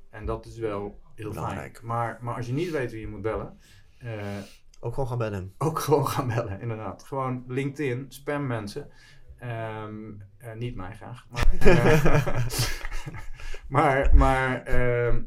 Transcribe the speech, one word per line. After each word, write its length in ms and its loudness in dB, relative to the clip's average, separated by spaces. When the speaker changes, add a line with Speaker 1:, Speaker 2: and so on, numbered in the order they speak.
Speaker 1:
En 160 -14
dat 200 -6
is 120 -18
wel 420 -8
heel 140 -12
Speaker 2:
Belangrijk. 460 -10
Speaker 1:
fijn. 120 -18
Maar, 340 -6
maar 140 -8
als 120 -8
je 60 -6
niet 180 -4
weet 200 -6
wie 80 -12
je 80 -12
moet 140 -12
bellen, 360 -6
eh, 400 -12
Speaker 2:
Ook 140 -8
gewoon 160 -4
gaan 80 -6
bellen. 400 -6
Speaker 1:
ook 220 -4
gewoon 280 0
gaan 200 -4
bellen, 340 -4
inderdaad. 420 -10
Gewoon 440 -6
LinkedIn, 640 -6
spam 380 -8
mensen. 420 -8
Ehm, 720 -12
eh, 160 -18
niet 220 -10
mij 200 -12
graag, 320 -18
Speaker 2:
<laughs> 40 -20
Speaker 1:
maar, 160 4
eh, 760 8
<laughs> 0 -
maar, 480 4
maar, 480 4
ehm, 640 4